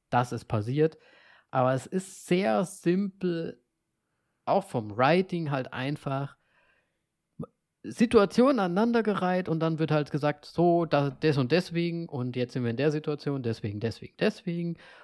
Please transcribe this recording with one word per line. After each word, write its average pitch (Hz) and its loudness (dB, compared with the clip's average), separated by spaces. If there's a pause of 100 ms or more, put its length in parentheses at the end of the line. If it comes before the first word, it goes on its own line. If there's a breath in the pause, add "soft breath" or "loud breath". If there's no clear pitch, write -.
das 123 0
ist 117 -8
passiert. 131 0 (520 soft breath)
Aber 131 2
es 131 -4
ist - -8
sehr 202 2
simpel, 180 -4 (880)
auch 147 2
vom 104 -6
Writing 165 2
halt 135 -4
einfach 139 -6 (1500)
Situationen 226 4
aneinandergereiht 190 0
und 160 0
dann 160 0
wird 156 0
halt 151 0
gesagt, 147 -2
so, 170 4
da, 143 2
des 143 0
und 127 2
deswegen 170 -2
und 123 -6
jetzt 123 -4
sind 131 -4
wir 117 -2
in 117 -4
der 143 2
Situation, 147 -4
deswegen, 113 -6
deswegen, 113 -6
deswegen. 175 -4 (280 loud breath)